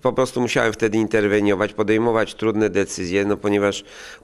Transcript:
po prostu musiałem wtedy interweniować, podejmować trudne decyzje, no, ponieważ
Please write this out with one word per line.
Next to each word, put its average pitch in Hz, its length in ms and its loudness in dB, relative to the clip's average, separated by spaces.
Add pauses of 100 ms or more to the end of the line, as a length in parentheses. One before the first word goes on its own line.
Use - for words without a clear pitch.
po 127 120 0
prostu 127 280 -2
musiałem 117 320 0
wtedy 107 240 0
interweniować, 104 760 2
podejmować 110 640 0
trudne 107 340 0
decyzje, 95 560 -2
no, 101 120 0
ponieważ 101 460 0 (400)